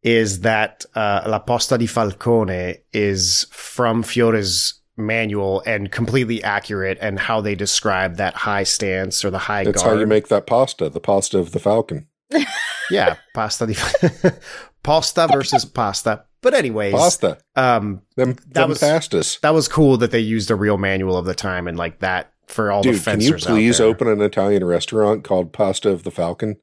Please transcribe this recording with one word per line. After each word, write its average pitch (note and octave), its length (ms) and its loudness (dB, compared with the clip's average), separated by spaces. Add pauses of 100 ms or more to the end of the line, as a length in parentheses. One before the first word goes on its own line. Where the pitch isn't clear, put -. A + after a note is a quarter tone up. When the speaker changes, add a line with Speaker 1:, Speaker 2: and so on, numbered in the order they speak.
Speaker 1:
is A2 380 2
that, A2 440 -2 (100)
uh, G2+ 300 0
La G#2+ 140 0
Posta A#2+ 400 0
di A#2 80 0
Falcone G2 880 -2 (160)
is G2 580 0
from A#2 520 -2
Fiore's A2+ 720 0 (240)
manual G#2 680 -2
and G2+ 240 -4
completely A#2 520 -2
accurate G2 580 -4
and G2 180 -4
how A2 200 -2
they G#2 140 -2
describe F#2+ 640 -2
that F#2+ 160 -2
high G2+ 300 -4
stance F#2+ 600 -4
or G2+ 60 -2
the F#2+ 80 -4
high G2+ 260 -4
Speaker 2:
That's G2+ 200 0
Speaker 1:
guard. A2 120 4
Speaker 2:
how G#2+ 60 0
you G#2+ 60 0
make G#2+ 220 2
that G2+ 180 0
pasta, B2 420 0
the - 100 -8
pasta G2 380 0
of E2+ 140 0
the - 80 -4
falcon. G#2 480 -2 (240)
Speaker 3:
<laughs> C#4+ 140 2 (440)
Speaker 1:
Yeah, - 280 0 (160)
pasta A2 340 -4
di G#2+ 60 -4
fa-, - 600 0 (280)
<laughs> - 220 -20
pasta D#3+ 460 2
versus - 360 2
pasta. G#2+ 580 -4 (180)
But B3 120 4
anyways, A2 400 0
Speaker 2:
Pasta. B2+ 440 2 (200)
Speaker 1:
um, A2 440 2 (140)
Speaker 2:
Them, B2+ 200 0 (120)
Speaker 1:
that C3+ 60 -20
Speaker 2:
them D#3+ 160 2
Speaker 1:
was, D3+ 100 -2
Speaker 2:
pastas. D3 600 0
Speaker 1:
that D3+ 120 2
was D#3 140 2
cool C#3 300 4
that A2+ 140 0
they A#2+ 80 2
used A2 300 -2
a A2 60 2
real G2+ 220 2
manual F#2+ 400 0
of F2+ 80 -4
the F2+ 100 -4
time F2+ 320 -6
and, E2 100 -6
like, E2+ 220 -6
that F#2 320 -4 (160)
for G#2 240 -2
all G2+ 120 2
Speaker 2:
Dude, B2 120 4
Speaker 1:
the F#2+ 80 -2
Speaker 2:
can G#2 160 0
you B2+ 120 4
Speaker 1:
fencers - 140 -2
out - 60 -2
Speaker 2:
please A2+ 280 4
Speaker 1:
there. A2 80 6
Speaker 2:
open A2+ 200 2
an G#2 140 2
Italian G2+ 420 2
restaurant G#2 600 0
called F2+ 260 0
Pasta G2+ 380 0
of F2+ 140 -2
the F#2 80 -8
Falcon? F2+ 520 -4